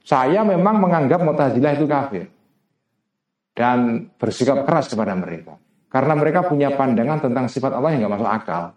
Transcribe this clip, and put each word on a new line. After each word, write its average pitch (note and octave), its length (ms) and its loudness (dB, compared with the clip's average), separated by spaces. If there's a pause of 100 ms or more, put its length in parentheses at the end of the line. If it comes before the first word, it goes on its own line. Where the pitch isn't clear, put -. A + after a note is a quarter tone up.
Saya C#3+ 400 2
memang G3+ 400 2
menganggap E3+ 400 2
Mu'tazilah C#3+ 560 2
itu D#3 80 0
kafir C3+ 400 -4 (1300)
dan A#2+ 640 0
bersikap C3 480 0
keras D#3+ 240 0
kepada G#2 240 -4
mereka. E2+ 480 -10 (320)
Karena D3 240 2
mereka D#3 320 0
punya C#3+ 240 0
pandangan C3+ 480 0
tentang B2+ 240 -2
sifat B2 320 -4
Allah D3+ 160 0
yang A2 160 0
nggak G2+ 80 -2
masuk A2 160 -2
akal. F2 300 -4 (140)